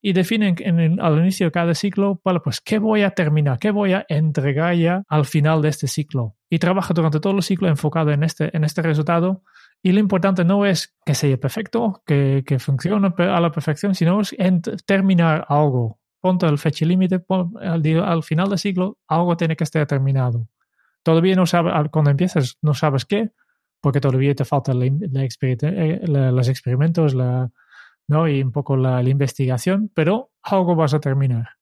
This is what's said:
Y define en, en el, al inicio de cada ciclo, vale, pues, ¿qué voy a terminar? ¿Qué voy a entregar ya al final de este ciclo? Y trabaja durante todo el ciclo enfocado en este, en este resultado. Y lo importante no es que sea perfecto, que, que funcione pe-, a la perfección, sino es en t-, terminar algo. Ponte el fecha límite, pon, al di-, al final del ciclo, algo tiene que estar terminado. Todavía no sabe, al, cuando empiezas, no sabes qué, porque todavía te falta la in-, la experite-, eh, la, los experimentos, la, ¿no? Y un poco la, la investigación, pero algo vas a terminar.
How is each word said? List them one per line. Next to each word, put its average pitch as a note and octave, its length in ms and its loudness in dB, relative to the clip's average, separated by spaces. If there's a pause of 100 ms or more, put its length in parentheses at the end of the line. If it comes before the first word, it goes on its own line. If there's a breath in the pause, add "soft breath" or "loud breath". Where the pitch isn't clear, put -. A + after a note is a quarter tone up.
Y G3+ 120 0
define G3+ 360 0
en, F3 100 2
en E3+ 200 0
el, E3 220 2
al D#3 160 2
inicio F3+ 300 0
de D3+ 40 -2
cada E3+ 240 0
ciclo, G3 480 -2
vale, F3+ 160 0
pues, - 220 -6
¿qué - 180 -2
voy G#3 220 0
a F#3+ 100 2
terminar? D3 480 0
¿Qué G#3+ 120 0
voy G3 220 0
a G3 140 -2
entregar D3+ 680 0
ya F3 340 0
al D3+ 160 2
final D#3 360 2
de D3+ 80 2
este D3 180 -4
ciclo? B2 480 -6 (140)
Y E3 100 0
trabaja F3+ 340 0
durante D#3+ 260 0
todo G3 160 -2
el G3 80 -2
ciclo F#3+ 240 -2
enfocado D3+ 440 0
en D3 120 0
este, D#3+ 320 -4
en D#3 80 0
este D3+ 180 -2
resultado. E3 600 0 (380 soft breath)
Y F#3 120 2
lo G3+ 60 4
importante F#3+ 440 2
no G3+ 220 2
es - 400 -2
que D3 80 0
sea C3+ 240 0
perfecto, A3 680 -4
que, C#3 400 2
que C3+ 140 0
funcione F#3 520 0
pe-, F3 180 0
a F3+ 100 2
la E3+ 120 2
perfección, D#3+ 440 -2
sino F3 240 2
es G3+ 180 -4
en F3+ 240 2
t-, - 140 -8 (100)
terminar F3+ 640 2
algo. C3 520 0 (200)
Ponte F3+ 280 0
el D3 100 2
fecha D3+ 260 -2
límite, F#3 360 2
pon, F3+ 420 -4
al E3 220 -2
di-, D#3+ 100 2
al E3 300 0
final F3 260 -2
del G3+ 80 -2
ciclo, F#3 400 -4 (100)
algo E3+ 300 0
tiene D#3+ 180 -2
que - 80 -4
estar D3+ 220 -2
terminado. C3 640 -2 (560)
Todavía E3+ 320 4
no F#3 100 4
sabe, E3+ 260 2
al, D3+ 200 0
cuando D3+ 180 2
empiezas, C#3+ 520 0
no D3+ 120 0
sabes C#3 320 0
qué, G#3+ 260 -2 (480)
porque C#3 220 0
todavía C3+ 320 2
te C3+ 120 -2
falta C#3 280 -2
la B2 140 0
in-, D#3 240 -2
la C3+ 120 -2
experite-, C3 520 -4
eh, E3 320 -2
la, C3+ 240 2
los B2+ 180 2
experimentos, C#3+ 640 0
la, B2+ 380 -2 (560 loud breath)
¿no? D#3 200 2
Y C#3+ 140 0
un C3 100 -2
poco C#3 260 -2
la, B2+ 260 0
la B2+ 60 0
investigación, C#3+ 840 -2
pero F3+ 380 -2 (100)
algo F3+ 340 0
vas D3+ 200 2
a D3+ 40 2
terminar. C3 500 -2 (120)